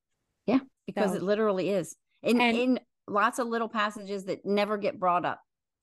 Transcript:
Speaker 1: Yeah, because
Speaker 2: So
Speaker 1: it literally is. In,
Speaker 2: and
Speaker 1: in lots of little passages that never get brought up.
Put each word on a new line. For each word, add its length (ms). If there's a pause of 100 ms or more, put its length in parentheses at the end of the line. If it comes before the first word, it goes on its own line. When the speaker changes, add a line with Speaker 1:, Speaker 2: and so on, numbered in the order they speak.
(460)
Speaker 1:
Yeah, 140 (260)
because 240
Speaker 2:
So 60
Speaker 1:
it 60
literally 480
is. 260 (260)
In, 180
Speaker 2:
and 160
Speaker 1:
in 240 (280)
lots 320
of 80
little 200
passages 580
that 200
never 320
get 220
brought 240
up. 160 (420)